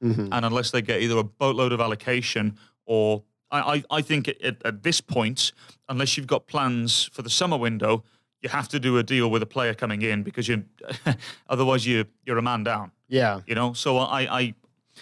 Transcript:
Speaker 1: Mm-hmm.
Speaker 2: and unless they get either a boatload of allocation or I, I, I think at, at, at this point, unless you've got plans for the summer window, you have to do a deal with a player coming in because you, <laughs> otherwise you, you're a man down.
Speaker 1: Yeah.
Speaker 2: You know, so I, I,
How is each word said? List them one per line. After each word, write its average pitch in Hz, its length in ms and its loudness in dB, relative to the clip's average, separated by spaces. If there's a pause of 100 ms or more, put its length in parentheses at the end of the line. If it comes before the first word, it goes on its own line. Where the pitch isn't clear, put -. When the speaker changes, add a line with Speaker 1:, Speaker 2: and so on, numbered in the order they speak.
Speaker 1:
Mm-hmm. 110 280 0
Speaker 2:
and 117 140 0
unless 117 260 0
they 123 120 0
get 104 180 0
either 117 160 2
a 110 60 4
boatload 123 480 0
of 117 100 0
allocation 113 760 -2 (280)
or 107 380 2 (260)
I, 147 260 0 (140)
I, 151 80 0
I 156 60 2
think 151 240 0
at, - 160 -4
at, 117 200 -4
at 107 200 -4
this - 180 0
point, 123 500 0 (380)
unless 131 260 0
you've 139 120 -6
got 135 180 0
plans 123 640 0
for 127 120 -12
the 113 60 -8
summer 170 280 2
window, 113 460 0 (420)
you 127 40 -8
have 135 200 -4
to 147 100 -2
do 127 200 4
a 117 40 4
deal 123 280 2
with 113 100 2
a 110 60 -2
player 120 260 -2
coming 107 300 -4
in 107 200 0
because 104 240 -6
you, 113 160 0 (420)
<laughs> - 440 -4
otherwise 131 380 2
you, 113 180 2 (200)
you're 120 120 -2
a 117 60 2
man 120 200 0
down. 104 280 -4 (160)
Speaker 1:
Yeah. 113 400 2
Speaker 2:
You 113 80 -4
know, 120 180 0
so 127 240 0
I, 131 240 0 (180)
I, 120 140 -2 (480)